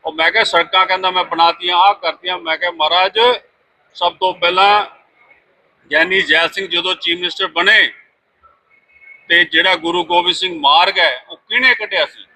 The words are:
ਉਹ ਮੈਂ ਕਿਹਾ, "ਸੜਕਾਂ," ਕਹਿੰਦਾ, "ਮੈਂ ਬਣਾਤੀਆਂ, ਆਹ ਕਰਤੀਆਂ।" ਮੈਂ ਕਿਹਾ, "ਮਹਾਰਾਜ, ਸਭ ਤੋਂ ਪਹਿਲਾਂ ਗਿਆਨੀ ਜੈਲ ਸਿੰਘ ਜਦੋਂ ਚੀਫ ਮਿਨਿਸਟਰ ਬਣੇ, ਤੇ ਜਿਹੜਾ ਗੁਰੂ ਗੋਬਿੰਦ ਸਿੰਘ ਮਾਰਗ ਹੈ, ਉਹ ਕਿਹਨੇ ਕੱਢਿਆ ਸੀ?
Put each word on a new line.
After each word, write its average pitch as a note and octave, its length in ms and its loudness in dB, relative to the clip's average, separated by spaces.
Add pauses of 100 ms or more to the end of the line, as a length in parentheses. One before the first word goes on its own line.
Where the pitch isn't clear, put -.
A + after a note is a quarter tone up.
ਉਹ D#3+ 80 -8
ਮੈਂ D#3+ 180 -2
ਕਿਹਾ, G#3+ 120 0
"ਸੜਕਾਂ," F#3 420 0
ਕਹਿੰਦਾ, F#3 260 -2
"ਮੈਂ F3+ 120 -2
ਬਣਾਤੀਆਂ, E3+ 520 0
ਆਹ F#3+ 180 4
ਕਰਤੀਆਂ।" F3+ 440 -6
ਮੈਂ D#3+ 200 -6
ਕਿਹਾ, F3 140 -4
"ਮਹਾਰਾਜ, F3 480 0 (720)
ਸਭ F3 200 -4
ਤੋਂ F#3 200 -4
ਪਹਿਲਾਂ F#3 520 2 (1040)
ਗਿਆਨੀ F3+ 300 0
ਜੈਲ D#3+ 280 0
ਸਿੰਘ F#3+ 180 -8
ਜਦੋਂ F3 280 -4
ਚੀਫ F3 220 -6
ਮਿਨਿਸਟਰ F3+ 300 -6
ਬਣੇ, F#3 460 2 (1400)
ਤੇ E3+ 160 4
ਜਿਹੜਾ E3+ 300 0
ਗੁਰੂ E3+ 300 -4
ਗੋਬਿੰਦ F3 300 0
ਸਿੰਘ F3+ 240 -6
ਮਾਰਗ E3+ 400 2
ਹੈ, C#3 300 0
ਉਹ E3+ 80 -18
ਕਿਹਨੇ B3 380 0
ਕੱਢਿਆ G3 300 -4
ਸੀ? G2+ 200 -20 (100)